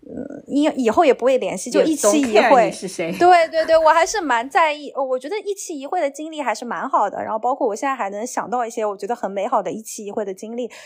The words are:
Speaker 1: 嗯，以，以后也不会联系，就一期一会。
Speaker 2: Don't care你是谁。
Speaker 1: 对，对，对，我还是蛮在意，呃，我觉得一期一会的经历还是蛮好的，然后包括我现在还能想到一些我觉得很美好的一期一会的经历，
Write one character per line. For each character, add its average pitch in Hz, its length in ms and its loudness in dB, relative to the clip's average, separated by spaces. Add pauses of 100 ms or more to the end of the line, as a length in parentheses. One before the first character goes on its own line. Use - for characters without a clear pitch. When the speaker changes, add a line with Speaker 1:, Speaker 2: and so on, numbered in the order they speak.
Speaker 1:
嗯， - 380 -14
以， 285 160 0 (140)
以 247 120 0
后 339 160 4
也 262 80 8
不 233 140 -2
会 262 100 4
联 185 200 -4
系， 240 140 -10
就 - 120 4
一 311 120 0
期 285 260 4
一 269 40 2
会。 233 160 4
Speaker 2:
Don't 262 100 4
care 247 160 8
你 185 60 -4
是 - 160 -10
谁。 170 300 -6
Speaker 1:
对， 349 300 6
对， 320 180 -2
对， 320 100 6
我 320 140 6
还 330 160 4
是 440 140 -4
蛮 254 280 -2
在 320 240 2
意， 294 180 -12
呃， 269 140 -4
我 262 140 -2
觉 269 100 -10
得 392 120 -6
一 392 120 -6
期 370 260 -10
一 269 80 -10
会 359 140 -4
的 285 80 0
经 302 240 -10
历 302 80 -8
还 233 140 -2
是 - 100 -10
蛮 208 240 -6
好 240 220 0
的， - 120 -6
然 208 80 -6
后 220 80 -4
包 247 160 -2
括 277 120 -2
我 214 100 -2
现 294 100 -6
在 269 80 -2
还 226 140 -6
能 202 180 -8
想 202 220 -6
到 240 160 -4
一 226 60 -8
些 220 160 -4
我 202 100 -4
觉 196 100 -10
得 240 80 -4
很 208 160 -6
美 196 160 -4
好 240 160 0
的 175 80 -8
一 214 120 -8
期 - 240 -14
一 202 40 -10
会 214 140 -6
的 196 80 -8
经 214 240 -14
历， 240 140 -6 (160)